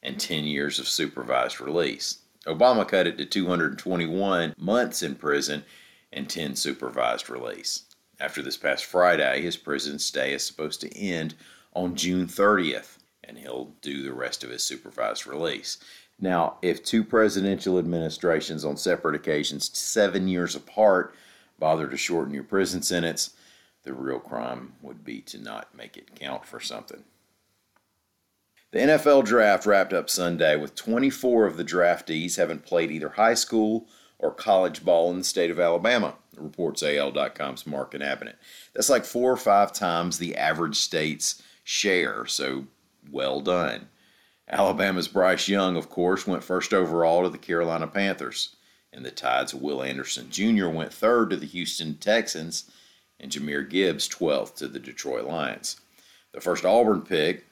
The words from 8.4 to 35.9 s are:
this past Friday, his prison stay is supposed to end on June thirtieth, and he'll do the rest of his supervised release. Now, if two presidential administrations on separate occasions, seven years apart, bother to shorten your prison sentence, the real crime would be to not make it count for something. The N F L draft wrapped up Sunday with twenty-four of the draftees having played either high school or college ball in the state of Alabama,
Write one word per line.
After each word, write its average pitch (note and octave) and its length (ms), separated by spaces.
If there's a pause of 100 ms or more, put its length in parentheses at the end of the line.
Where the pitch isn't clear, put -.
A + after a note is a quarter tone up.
this C2 160
past - 300
Friday, D#2 560
his E2 160
prison C#2+ 400
stay C2+ 340
is C#2+ 140
supposed - 340
to - 160
end E2+ 380 (400)
on F2 200
June F2+ 320
thirtieth, F#2 720 (240)
and A1+ 140
he'll C2 460
do C#2+ 200
the C2+ 120
rest B1+ 280
of B1+ 60
his A#1+ 140
supervised - 640
release. D2 500 (420)
Now, F2+ 440
if F2 200
two A2 220
presidential G2 760
administrations E2 840
on D2 140
separate D#2+ 380
occasions, D2 640
seven F#2+ 500
years F2+ 280
apart, G2 580 (440)
bother D#2+ 300
to C2+ 100
shorten D2+ 340
your C#2+ 100
prison F#2 380
sentence, E2+ 540 (480)
the C2+ 100
real C2 260
crime B1 640
would A#1+ 240
be A1+ 160
to - 160
not A1 400
make A1+ 220
it - 200
count C#2 280
for A#1 120
something. - 460 (1700)
The - 100
N C3+ 80
F D3+ 180
L C#3+ 140
draft G#2+ 460
wrapped G2 260
up E2+ 160
Sunday E2+ 480
with D2 180
twenty-four A#2+ 720
of E2 120
the E2+ 60
draftees E2+ 720
having E2 240
played E2+ 300
either D#2 200
high A2+ 240
school A2 520 (320)
or - 140
college F#2 540
ball F2 240
in F2+ 80
the F#2 60
state E2+ 260
of E2+ 100
Alabama, F2 540 (200)